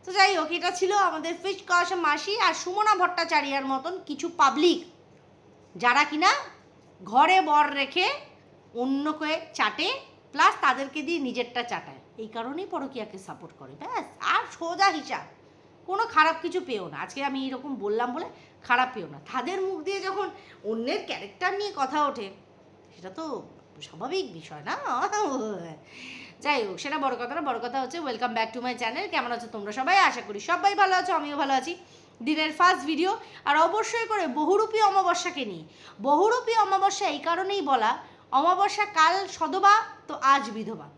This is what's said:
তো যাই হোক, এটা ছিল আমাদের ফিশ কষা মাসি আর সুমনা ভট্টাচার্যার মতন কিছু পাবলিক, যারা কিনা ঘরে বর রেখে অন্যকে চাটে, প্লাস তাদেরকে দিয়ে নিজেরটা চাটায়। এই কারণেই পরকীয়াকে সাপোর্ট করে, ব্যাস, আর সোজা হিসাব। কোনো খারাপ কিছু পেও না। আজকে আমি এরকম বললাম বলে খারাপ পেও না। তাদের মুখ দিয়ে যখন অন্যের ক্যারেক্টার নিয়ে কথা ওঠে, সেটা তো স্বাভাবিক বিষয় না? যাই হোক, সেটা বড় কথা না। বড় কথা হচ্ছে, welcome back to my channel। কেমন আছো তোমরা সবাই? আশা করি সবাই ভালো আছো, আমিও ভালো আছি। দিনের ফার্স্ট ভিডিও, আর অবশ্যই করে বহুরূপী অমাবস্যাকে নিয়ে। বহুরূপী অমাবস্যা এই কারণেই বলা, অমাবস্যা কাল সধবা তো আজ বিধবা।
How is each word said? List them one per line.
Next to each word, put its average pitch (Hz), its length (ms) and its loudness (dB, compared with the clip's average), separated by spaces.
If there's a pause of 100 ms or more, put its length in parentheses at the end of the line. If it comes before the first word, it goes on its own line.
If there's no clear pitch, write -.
তো 370 80 -10
যাই 392 240 4
হোক, 311 140 0
এটা 349 200 -2
ছিল 359 220 0
আমাদের 339 500 0
ফিশ 381 160 -4 (120)
কষা 349 260 2
মাসি 330 440 0
আর 349 140 2
সুমনা 415 460 2
ভট্টাচার্যার 311 640 0
মতন 277 420 -4
কিছু 302 180 -8 (100)
পাবলিক, 302 440 6 (960)
যারা 247 280 6
কিনা 311 260 2 (760)
ঘরে 302 360 6
বর 294 260 4 (140)
রেখে 349 260 0 (680)
অন্যকে 294 580 -2 (220)
চাটে, 254 340 0 (440)
প্লাস 339 280 4
তাদেরকে 277 420 0
দিয়ে 320 160 -2
নিজেরটা 247 440 -4
চাটায়। 165 400 -8 (140)
এই 220 120 -12
কারণেই 262 380 -8
পরকীয়াকে 254 520 -8
সাপোর্ট 160 400 -18
করে, 135 140 -18
ব্যাস, 370 340 -8 (140)
আর 370 220 0 (160)
সোজা 349 300 2
হিসাব। 262 360 -4 (640)
কোনো 370 140 0 (120)
খারাপ 320 300 6
কিছু 349 240 -2
পেও 202 240 -4
না। 147 120 -12
আজকে 277 240 -10
আমি 269 100 -4 (100)
এরকম 262 240 -8 (120)
বললাম 220 320 0
বলে 466 120 -8 (400)
খারাপ 254 260 4
পেও 175 200 -8
না। 143 40 -16 (120)
তাদের 262 360 -4
মুখ 370 200 -4
দিয়ে 392 200 -4
যখন 381 200 -4 (440)
অন্যের 240 380 -2
ক্যারেক্টার 240 520 -4
নিয়ে 415 200 -4
কথা 269 180 0 (100)
ওঠে, 202 180 -6 (680)
সেটা 180 240 -16
তো 320 60 -8 (640)
স্বাভাবিক 277 400 -6 (120)
বিষয় 151 300 -16
না? 302 60 -4 (1700)
যাই 285 220 0
হোক, 185 180 -8
সেটা 294 200 -4
বড় 262 160 0
কথা 247 180 -6
না। 330 100 -4
বড় 233 160 -2
কথা 247 180 -4
হচ্ছে, 262 160 -8 (100)
welcome 226 300 -4
back 220 160 0
to 247 120 -6
my 247 140 -4
channel। 254 340 -4
কেমন 247 220 -2
আছো 233 180 -10
তোমরা 208 240 -8
সবাই? 320 180 4 (120)
আশা 247 200 -2
করি 202 120 -8 (100)
সবাই 359 220 2 (100)
ভালো 381 180 6
আছো, 370 180 -2
আমিও 294 240 -4
ভালো 269 180 0
আছি। 311 120 -8 (480)
দিনের 311 380 0
ফার্স্ট 359 320 6
ভিডিও, 330 200 2 (380)
আর 285 80 6 (120)
অবশ্যই 440 440 0
করে 392 120 0 (160)
বহুরূপী 403 380 2 (120)
অমাবস্যাকে 349 600 0
নিয়ে। 165 140 -10 (440)
বহুরূপী 453 460 4 (100)
অমাবস্যা 392 500 2
এই 294 140 -8
কারণেই 381 420 0
বলা, 226 200 4 (500)
অমাবস্যা 392 440 2 (140)
কাল 320 160 6 (220)
সধবা 381 380 4 (340)
তো 294 60 -8 (180)
আজ 277 120 4 (120)
বিধবা। 180 420 -8